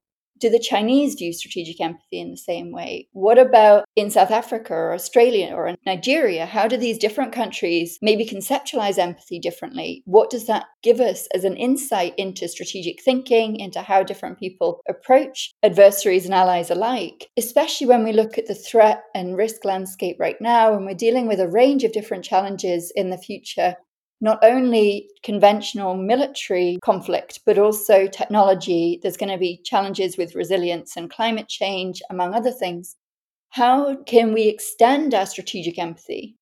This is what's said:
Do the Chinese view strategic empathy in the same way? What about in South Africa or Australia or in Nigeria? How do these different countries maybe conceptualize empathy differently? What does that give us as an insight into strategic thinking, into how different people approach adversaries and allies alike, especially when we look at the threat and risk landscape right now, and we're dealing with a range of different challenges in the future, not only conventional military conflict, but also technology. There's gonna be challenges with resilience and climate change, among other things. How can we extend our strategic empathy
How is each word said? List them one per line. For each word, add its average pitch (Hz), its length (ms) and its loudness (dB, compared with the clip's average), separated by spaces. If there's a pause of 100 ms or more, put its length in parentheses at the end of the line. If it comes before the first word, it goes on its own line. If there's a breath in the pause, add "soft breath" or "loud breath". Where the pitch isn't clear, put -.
(400)
Do 226 100 0
the 226 100 4
Chinese 233 560 0
view 170 180 -6
strategic 170 480 -10
empathy 170 380 -8
in 175 120 -12
the 175 60 -16
same 170 340 -10
way? - 420 -12
What 208 240 2
about 214 480 8 (100)
in 202 140 0
South 202 220 4
Africa 220 420 -4
or 165 200 -2
Australia 220 600 2
or 170 140 -6
in 175 180 -8
Nigeria? 220 600 0
How 220 220 0
do 254 100 -2
these 233 200 -2
different 226 360 -4
countries 175 680 -4
maybe 214 240 2
conceptualize 214 720 -4
empathy 175 420 -4
differently? 170 680 -10
What 196 240 4
does 233 180 -8
that 214 180 -2 (180)
give 226 160 4
us 226 340 -2
as 185 100 -2
an 190 140 -2
insight 220 600 -2
into 190 300 -6
strategic 175 540 -10
thinking, 233 580 0
into 185 220 -10
how 190 220 2
different 185 360 -12
people 175 480 -6
approach - 640 0 (120)
adversaries 196 640 4
and 185 80 -6
allies 180 360 2
alike, 202 680 -4
especially 277 500 0
when 240 160 6
we 220 100 -2
look 214 240 0
at 220 100 -6
the 202 80 -6
threat 214 480 4 (120)
and 185 200 -6
risk 220 300 -4
landscape 190 540 -6
right 165 200 -4
now, 220 340 4
and 196 120 -4
we're 196 80 -8
dealing 233 340 0
with 202 120 0
a 185 100 0
range 254 340 4
of 220 80 0
different 208 320 -8
challenges 190 720 -2
in 190 140 -2
the 185 80 -8
future, 185 580 -6 (440)
not 220 240 0
only 226 640 4 (140)
conventional 202 760 2
military 190 880 -2
conflict, - 600 -4
but 196 140 4
also 208 480 4
technology. 185 960 0
There's - 160 -6
gonna 196 200 -6
be 175 260 -4
challenges 196 540 -4
with 170 160 -4
resilience 175 640 -4
and 170 120 -12
climate 220 380 -4
change, 185 600 -8
among 180 240 -4
other 233 180 -2
things. 180 440 -10 (540)
How 269 540 2
can 226 300 2
we 220 140 0
extend 247 640 0
our 190 140 0
strategic 170 500 -10
empathy 170 640 -12